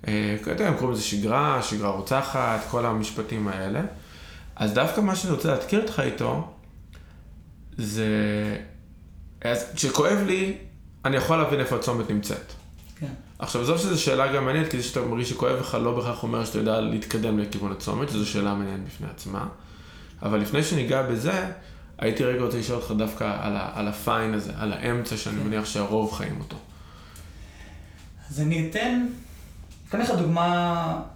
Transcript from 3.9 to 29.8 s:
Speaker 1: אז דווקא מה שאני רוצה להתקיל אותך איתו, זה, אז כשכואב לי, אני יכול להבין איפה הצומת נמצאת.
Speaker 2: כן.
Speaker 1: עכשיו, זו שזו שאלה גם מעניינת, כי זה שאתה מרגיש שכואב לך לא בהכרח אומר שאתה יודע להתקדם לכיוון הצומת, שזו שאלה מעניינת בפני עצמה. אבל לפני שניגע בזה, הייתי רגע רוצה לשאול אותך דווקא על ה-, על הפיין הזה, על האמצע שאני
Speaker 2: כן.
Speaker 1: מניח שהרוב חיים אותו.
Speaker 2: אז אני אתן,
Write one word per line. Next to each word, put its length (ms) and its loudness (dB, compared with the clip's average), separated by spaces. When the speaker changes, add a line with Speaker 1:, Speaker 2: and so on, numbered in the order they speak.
Speaker 1:
אז 180 2
דווקא 260 4
מה 160 4
שאני 180 0
רוצה 200 2
להתקיל 260 2
אותך 240 -2
איתו, 440 0
זה, 280 0
אז 200 2
כשכואב 520 4
לי, 280 2
אני 120 4
יכול 200 4
להבין 240 4
איפה 160 2
הצומת 340 0
נמצאת. 420 -2
Speaker 2:
כן. 60 -4
Speaker 1:
עכשיו, 260 -2
זו 140 4
שזו 240 2
שאלה 300 4
גם 120 2
מעניינת, 260 2
כי 60 -2
זה 60 0
שאתה 180 -2
מרגיש 300 0
שכואב 300 2
לך 200 -2
לא 160 2
בהכרח 260 -2
אומר 220 0
שאתה 140 -2
יודע 220 4
להתקדם 580 0
לכיוון 340 -2
הצומת, 360 -2
שזו 180 0
שאלה 280 2
מעניינת 320 -4
בפני 200 -8
עצמה. 300 -6
אבל 180 4
לפני 220 4
שניגע 400 4
בזה, 300 2
הייתי 260 2
רגע 180 2
רוצה 160 2
לשאול 200 0
אותך 200 -4
דווקא 260 0
על 160 0
ה-, 180 -2
על 140 -2
הפיין 460 2
הזה, 240 -2
על 140 0
האמצע 440 0
שאני 240 -2
Speaker 2:
כן. 60 0
Speaker 1:
מניח 180 0
שהרוב 480 2
חיים 280 -4
אותו. 160 -10
Speaker 2:
אז 100 -4
אני 300 2
אתן, 360 2